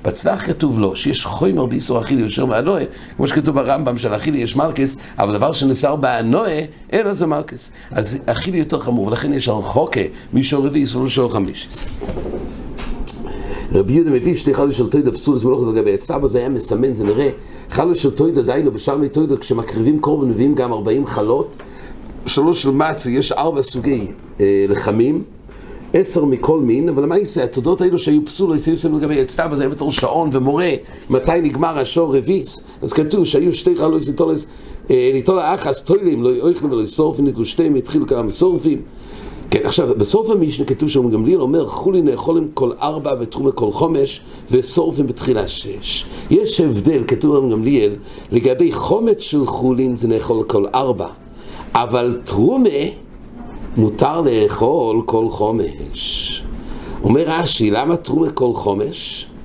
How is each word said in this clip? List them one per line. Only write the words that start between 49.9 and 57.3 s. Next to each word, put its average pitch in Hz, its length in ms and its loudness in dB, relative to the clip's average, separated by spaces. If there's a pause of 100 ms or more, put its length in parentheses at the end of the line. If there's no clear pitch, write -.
זה 117 120 -2
נאכול 113 360 0
כל 104 220 0 (100)
ארבע, 120 320 -2 (640)
אבל 120 500 2
תרומה 202 460 4 (1080)
מותר 127 440 2
לאכול 113 840 2
כל 113 240 0
חומש. - 1120 -4 (600)
אומר 139 240 4
רש"י, 160 440 0